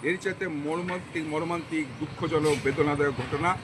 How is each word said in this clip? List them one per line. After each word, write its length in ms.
এর 140
চাইতে 220
মর্মান্তিক, 580
মর্মান্তিক, 500
দুঃখজনক, 640
বেদনাদায়ক 580
ঘটনা 280